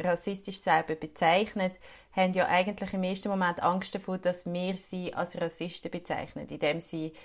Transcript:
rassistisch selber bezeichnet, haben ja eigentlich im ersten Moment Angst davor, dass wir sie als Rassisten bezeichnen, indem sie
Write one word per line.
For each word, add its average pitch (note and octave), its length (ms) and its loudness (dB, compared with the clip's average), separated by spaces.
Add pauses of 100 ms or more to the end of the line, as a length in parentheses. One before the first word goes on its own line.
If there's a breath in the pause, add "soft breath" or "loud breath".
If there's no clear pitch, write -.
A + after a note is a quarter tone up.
rassistisch F#3+ 600 -2
selber D#3+ 340 4
bezeichnet, F#3 760 2 (380 loud breath)
haben F#3 220 4
ja F#3 140 4
eigentlich F#3 460 2
im F#3+ 100 0
ersten F#3+ 260 -2
Moment F#3 340 2
Angst F#3 320 2
davor, F#3 240 -4
dass F3 260 0
wir F3+ 300 -2
sie F#3 400 -6
als F3 260 -4
Rassisten E3+ 480 -4
bezeichnen, D3+ 580 -6
indem D3 320 0
sie D#3+ 320 -6 (140 loud breath)